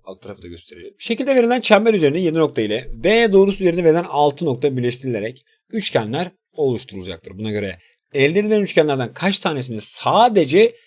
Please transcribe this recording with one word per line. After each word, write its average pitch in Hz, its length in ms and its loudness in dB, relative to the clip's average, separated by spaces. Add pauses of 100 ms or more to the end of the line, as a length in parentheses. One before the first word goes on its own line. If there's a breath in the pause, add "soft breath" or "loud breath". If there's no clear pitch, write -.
Alt - 180 -18
tarafı 98 200 -18
da 87 60 -18
gösterelim. 85 500 -20
Şekilde 254 360 -2
verilen 240 260 4
çember 220 340 4
üzerinde 156 240 2
yedi 165 200 0
nokta 135 240 0
ile 107 320 -4
D 208 380 2
doğrusu 196 320 4
üzerinde 175 200 0
verilen 165 200 4
altı 147 400 0
nokta 135 320 -2
birleştirilerek 120 680 -4 (260)
üçgenler 165 600 -4 (260)
oluşturulacaktır. 95 840 -6
Buna 110 120 -6
göre 101 280 -6 (360 soft breath)
elde 143 240 2
edilen 214 220 2
üçgenlerden 147 520 0
kaç 196 260 -2
tanesinin 131 400 -6
sadece 196 960 2 (120)